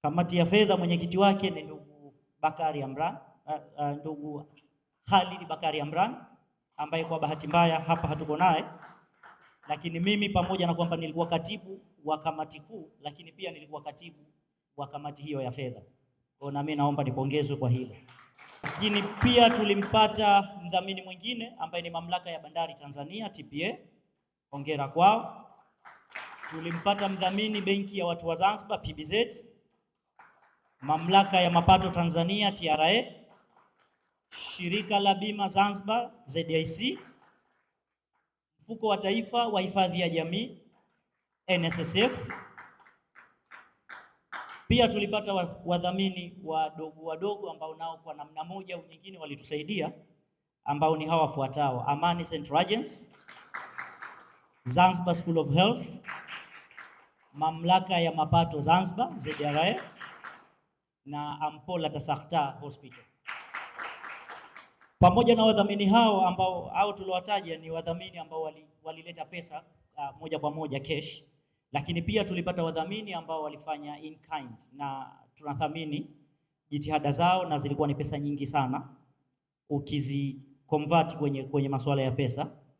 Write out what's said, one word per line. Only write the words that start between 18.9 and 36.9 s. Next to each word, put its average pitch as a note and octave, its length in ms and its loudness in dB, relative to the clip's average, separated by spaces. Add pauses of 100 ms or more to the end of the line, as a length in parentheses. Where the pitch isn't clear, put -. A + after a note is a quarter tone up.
pia A#3+ 460 6
tulimpata G#3 1120 4
mdhamini F#3 380 -2
mwingine F#3 580 -10
ambaye F3 220 -6
ni E3+ 80 -8
Mamlaka E3+ 400 -6
ya D#3+ 100 -8
Bandari D#3+ 340 -6
Tanzania, D3 560 -10
T E3 140 -16
P D3 220 -6
A. G#3+ 140 -4 (720)
Hongera C#3+ 360 -4
kwao. G3+ 640 4 (1000)
Tulimpata E3+ 600 -2
mdhamini G3 520 0
Benki G3 360 -2
ya F3 80 -2
Watu E3 220 -2
wa E3 80 0
Zanzibar, G#3 460 0
P - 120 -8
B D#3 100 -10
Z, G#3 420 -2 (1400)
Mamlaka F3+ 600 4
ya F3 100 4
Mapato F3+ 380 6
Tanzania, F3 640 0
T F3 180 -4
R D3+ 120 4
A, G3+ 340 2 (1120)
Shirika G3+ 720 -2
la G3 160 4
Bima G#3 320 -4
Zanzibar, G3 640 2 (140)
Z D#3 240 -4
I D#3+ 160 2
C, - 340 -2 (1600)